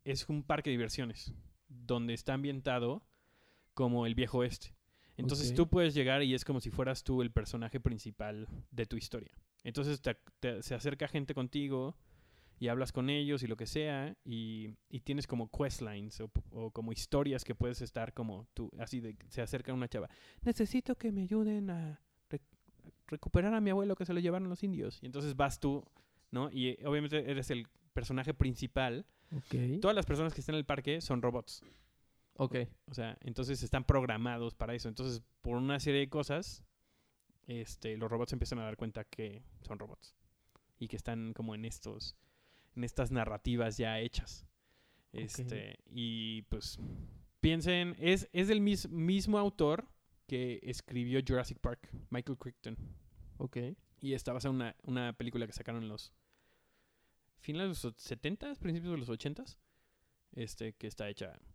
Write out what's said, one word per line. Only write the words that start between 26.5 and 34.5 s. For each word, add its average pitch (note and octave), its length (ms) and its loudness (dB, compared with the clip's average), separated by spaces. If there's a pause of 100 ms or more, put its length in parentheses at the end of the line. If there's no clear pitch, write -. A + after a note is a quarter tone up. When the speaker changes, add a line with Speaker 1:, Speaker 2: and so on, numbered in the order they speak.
Speaker 1:
Y, B2+ 180 0
eh, B2 160 -2
obviamente D3 460 0
eres C3+ 200 -2
el A#2+ 160 -2 (260)
personaje C3 420 -2
principal. C3 720 0 (300)
Speaker 2:
Ok. B2+ 440 0
Speaker 1:
Todas G3+ 140 6
las G3 120 4
personas D#3 280 2
que D3 60 -6
están D#3 140 -2
en D#3 60 2
el C#3+ 60 -4
parque C#3+ 340 0
son C3 220 2
robots. A#2+ 400 -2 (720)
Speaker 2:
Ok. C3 220 0 (300)
Speaker 1:
O C#3 80 -12
sea, A2+ 260 -6
entonces C3 420 -4
están B2+ 220 0
programados A#2+ 720 4